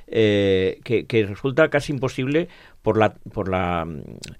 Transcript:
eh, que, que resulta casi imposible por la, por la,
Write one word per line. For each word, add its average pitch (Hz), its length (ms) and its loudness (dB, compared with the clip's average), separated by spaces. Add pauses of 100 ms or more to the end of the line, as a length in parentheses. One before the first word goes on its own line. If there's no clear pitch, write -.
eh, 101 800 2
que, 110 200 0
que 110 220 2
resulta 139 420 0
casi 147 240 -2
imposible 135 560 -2 (320)
por 107 160 0
la, 107 180 4 (180)
por 92 180 -6
la, 87 360 0 (540)